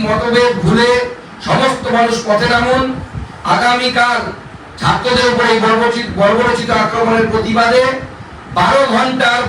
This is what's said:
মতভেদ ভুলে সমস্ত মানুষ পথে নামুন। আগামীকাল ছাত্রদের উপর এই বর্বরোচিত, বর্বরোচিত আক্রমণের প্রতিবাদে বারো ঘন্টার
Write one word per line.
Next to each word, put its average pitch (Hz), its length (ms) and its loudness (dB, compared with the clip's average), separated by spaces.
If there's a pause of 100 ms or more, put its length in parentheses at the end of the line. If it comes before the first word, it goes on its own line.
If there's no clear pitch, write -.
মতভেদ 240 440 2 (120)
ভুলে 233 260 4 (560)
সমস্ত 262 380 0 (120)
মানুষ 233 200 2 (100)
পথে 208 260 2
নামুন। 254 320 2 (680)
আগামীকাল 240 680 0 (600)
ছাত্রদের 494 520 0
উপর 480 200 0
এই 220 120 4
বর্বরোচিত, 233 420 0 (140)
বর্বরোচিত 226 500 2 (120)
আক্রমণের 226 500 0
প্রতিবাদে 226 520 2 (760)
বারো - 220 4 (140)
ঘন্টার 254 540 0